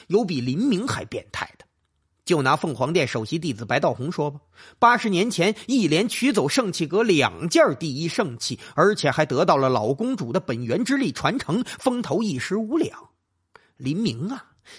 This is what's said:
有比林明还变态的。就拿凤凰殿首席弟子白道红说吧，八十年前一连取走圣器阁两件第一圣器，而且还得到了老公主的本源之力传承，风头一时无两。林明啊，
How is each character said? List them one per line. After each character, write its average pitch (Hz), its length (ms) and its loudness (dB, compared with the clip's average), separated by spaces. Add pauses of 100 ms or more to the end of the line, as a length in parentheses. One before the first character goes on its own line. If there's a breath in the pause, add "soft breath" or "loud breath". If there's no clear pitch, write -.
有 214 160 2
比 160 160 -2
林 127 180 -2
明 233 300 0
还 - 160 -6
变 - 260 -10
态 - 280 -10
的。 - 80 -20 (580)
就 165 160 2
拿 135 160 4
凤 151 180 -4
凰 131 200 -2
殿 147 140 2
首 110 180 -4
席 165 120 -4
弟 156 160 -4
子 110 120 -10
白 120 120 0
道 147 140 2
红 127 180 -6
说 147 200 -4
吧， 143 100 -16 (380 loud breath)
八 240 180 6
十 220 140 -2
年 196 200 2
前 196 240 0 (120)
一 233 200 2
连 170 220 2
取 262 240 0
走 151 160 2
圣 208 240 0
器 165 140 -2
阁 185 160 0
两 143 460 2
件 247 300 4
第 143 180 -6
一 160 120 -4
圣 147 300 -4
器， - 200 -6 (160 loud breath)
而 190 200 4
且 151 160 2
还 151 160 2
得 143 180 2
到 156 140 6
了 131 100 2
老 117 240 2
公 240 240 -2
主 117 160 -6
的 185 80 0
本 120 240 -6
源 127 180 -2
之 269 140 0
力 214 160 0
传 202 260 -2
承， 214 240 -2 (160 loud breath)
风 247 220 0
头 196 220 -2
一 165 160 -2
时 - 180 -4
无 226 220 -2
两。 - 320 -6 (680 soft breath)
林 139 220 -4
明 170 320 -4
啊， - 160 -12 (320 loud breath)